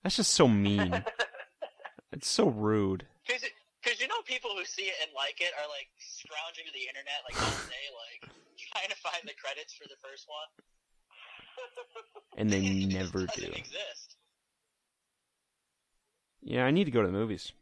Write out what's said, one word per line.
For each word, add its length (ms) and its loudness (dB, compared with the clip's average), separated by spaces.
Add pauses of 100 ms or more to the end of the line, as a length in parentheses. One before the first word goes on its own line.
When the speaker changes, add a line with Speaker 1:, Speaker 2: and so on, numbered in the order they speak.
Speaker 1:
That's 120 2
just 180 4
so 140 10
mean. 600 6
Speaker 2:
<laughs> 40 -10 (960)
Speaker 1:
It's 160 -6
so 220 4
rude. 560 2 (220)
Speaker 3:
'Cause 160 0
it, 100 -6 (320)
'cause 160 0
you 60 0
know 180 -2
people 320 -4
who 80 -4
see 240 -8
it 140 -4
and 100 -8
like 280 -4
it 200 0
are, 80 -4
like, 160 -10 (140)
scrounging 680 -12
to 80 -14
the 160 -10
internet, 400 -8
like, 80 -6
all 320 -2
day, 240 -10
like, 380 -18 (180)
<laughs> 80 -20 (160)
trying 160 -4
to 80 -6
find 320 -6
the 80 -14
credits 400 -10
for 100 -20
the 140 -18
first 240 -18
one. 240 -14 (1900)
Speaker 1:
And 140 0
they 160 2
Speaker 3:
<laughs> 0 -
It 240 0
just 240 -4
Speaker 1:
never 140 -2
Speaker 3:
doesn't 180 -8
Speaker 1:
do. 80 -8
Speaker 3:
exist. 600 -12 (2250)
Speaker 1:
Yeah, 240 0
I 60 6
need 140 6
to 60 -2
go 100 6
to 60 6
the 60 2
movies. 480 -2